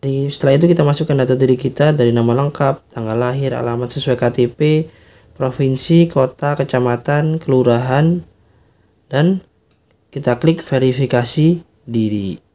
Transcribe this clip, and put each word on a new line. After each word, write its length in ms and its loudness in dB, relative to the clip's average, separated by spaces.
Di, 320 -2
setelah 240 2
itu 80 4
kita 160 4
masukkan 320 0
data 240 0
diri 160 4
kita 400 0
dari 160 2
nama 240 2
lengkap, 560 -2
tanggal 240 -8
lahir, 400 -4
alamat 400 -4
sesuai 240 -2
K 60 -2
T 40 -2
P, 400 0
provinsi, 720 2
kota, 480 -2
kecamatan, 800 -2
kelurahan, 800 2
dan 400 0
kita 320 -2
klik 160 2
verifikasi 1040 0
diri. 560 -4